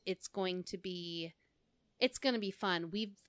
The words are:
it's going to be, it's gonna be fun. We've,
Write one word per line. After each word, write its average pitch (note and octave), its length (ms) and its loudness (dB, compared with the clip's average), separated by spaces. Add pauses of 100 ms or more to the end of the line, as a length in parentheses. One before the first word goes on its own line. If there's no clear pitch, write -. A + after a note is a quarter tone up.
it's F#3 240 -2
going F#3 360 0
to - 120 -6
be, E3+ 560 -6 (640)
it's C4 200 4
gonna B3 200 4
be G3+ 120 0
fun. E3+ 400 0
We've, G3+ 260 -4 (120)